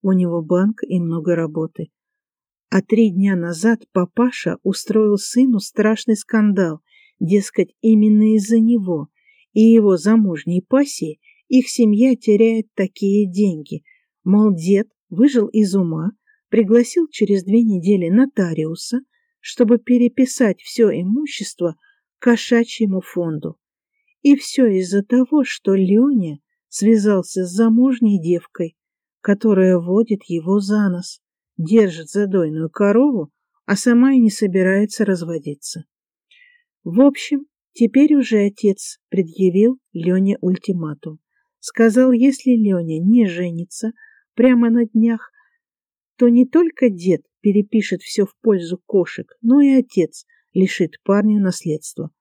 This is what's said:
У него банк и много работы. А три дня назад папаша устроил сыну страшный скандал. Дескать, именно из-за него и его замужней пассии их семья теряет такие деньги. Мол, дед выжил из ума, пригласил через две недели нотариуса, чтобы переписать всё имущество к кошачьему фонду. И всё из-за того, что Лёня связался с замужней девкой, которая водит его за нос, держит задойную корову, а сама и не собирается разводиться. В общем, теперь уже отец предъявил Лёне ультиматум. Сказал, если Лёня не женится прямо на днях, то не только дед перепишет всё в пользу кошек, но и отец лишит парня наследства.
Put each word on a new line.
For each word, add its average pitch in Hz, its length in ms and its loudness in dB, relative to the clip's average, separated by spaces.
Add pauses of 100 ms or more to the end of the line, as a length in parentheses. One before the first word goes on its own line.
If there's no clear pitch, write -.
У 190 100 -2
него 175 300 -2
банк 180 440 -2
и 185 140 -4
много 165 340 -4
работы. 160 540 -8 (800)
А 190 140 0
три 220 280 2
дня 190 240 0
назад 175 460 -2 (120)
папаша 190 680 -4
устроил 208 540 0
сыну 240 420 0
страшный 214 580 -2
скандал. 196 640 -2 (380)
Дескать, 196 640 -2
именно 214 560 4
из-за 220 240 0
него 190 480 -2 (440)
и 214 80 0
его 220 360 6
замужней 180 680 0
пассии 262 560 -4 (300)
их 254 200 2
семья 233 460 2
теряет 220 600 0
такие 196 540 -2
деньги. 175 540 -4 (400)
Мол, 208 320 2
дед 196 340 0 (200)
выжил 233 400 2
из 202 260 0
ума, 170 380 -2 (380)
пригласил 233 580 2
через 196 340 -2
две 208 200 2
недели 185 460 0
нотариуса, 180 920 -2 (400)
чтобы 233 380 0
переписать 240 840 0
всё 214 300 -2
имущество 190 840 -6 (420)
к - 40 -20
кошачьему 226 800 -2
фонду. 160 560 -8 (680)
И 285 140 4
всё - 300 -2
из-за 190 360 0
того, 254 420 0
что - 300 -4
Лёня 196 680 0 (280)
связался 202 760 0
с 175 80 -10
замужней 226 680 2
девкой, 170 540 -4 (440)
которая 190 580 2
водит 196 500 -2
его 175 320 -2
за 202 280 -2
нос, 180 320 -8 (360)
держит 165 520 0
задойную 170 600 -4
корову, 208 600 0 (360)
а 202 100 -2
сама 247 380 2
и 262 40 4
не 226 120 4
собирается 196 720 -2
разводиться. 165 800 -8 (1000)
В 170 160 0
общем, 277 460 0 (260)
теперь 269 420 2
уже 233 240 0
отец 202 600 -2 (100)
предъявил 190 680 0 (140)
Лёне 185 480 -2
ультиматум. 165 760 -6 (400)
Сказал, 233 540 2
если 262 400 0
Лёня 180 460 0
не 214 280 2
женится 175 640 -8 (420)
прямо 240 360 4
на 233 160 2
днях, 226 440 -2 (840)
то 247 120 2
не 247 180 4
только 320 420 0
дед 180 340 -2 (180)
перепишет 202 600 -2
всё - 240 -4
в - 140 -20
пользу 185 460 -2
кошек, - 560 -4
но 254 180 4
и 277 100 4
отец 254 540 -2 (300)
лишит 185 480 -2
парня 208 380 0
наследства. 170 680 -6 (100)